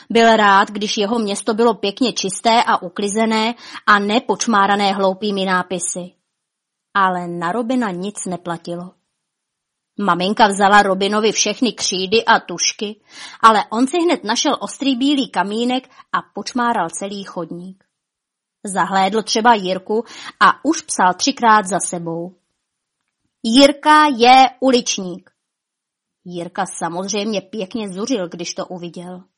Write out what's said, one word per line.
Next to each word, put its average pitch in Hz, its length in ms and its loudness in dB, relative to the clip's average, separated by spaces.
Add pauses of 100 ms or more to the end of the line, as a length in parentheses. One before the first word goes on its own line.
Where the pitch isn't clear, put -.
Byl 226 260 6
rád, 208 340 4
když 208 280 -6
jeho 214 220 -2
město 208 340 -4
bylo 226 200 2
pěkně 202 400 -2
čisté 226 500 0
a 226 180 0
uklizené 220 720 -2 (320)
a 214 120 6
ne 208 220 0
počmárané 202 720 0
hloupými 196 520 -2
nápisy. 180 640 -4 (840)
Ale 185 340 0
na 175 240 -6
Robina 233 400 -2
nic 185 340 -8
neplatilo. 175 680 -10 (1080)
Maminka 190 480 2
vzala 202 360 4
Robinovi 196 480 0
všechny 208 420 -2
křídy 190 520 -2
a 208 140 4
tužky, - 640 -8 (400)
ale 220 280 6
on 240 180 0
si 339 100 -4
hned 330 260 0
našel 240 380 -2
ostrý 254 340 -4
bílý 269 360 0
kamínek 233 580 -4 (220)
a 175 100 -2 (120)
počmáral 226 560 -4
celý 202 340 -10
chodník. 180 640 -12 (800)
Zahlédl 190 580 -2
třeba 233 300 2
Jirku 202 520 -2 (340)
a - 260 2
už 320 160 -2
psal 180 320 0
třikrát 214 540 2
za 185 120 -2
sebou: 170 560 -8 (1080)
"Jirka 294 640 6
je 254 440 6 (100)
uličník." 202 720 -2 (920)
Jirka 175 400 -6
samozřejmě 190 760 -4
pěkně 214 480 -8
zuřil, 196 400 -4
když 175 240 -10
to 185 120 -8
uviděl. 180 580 -14 (140)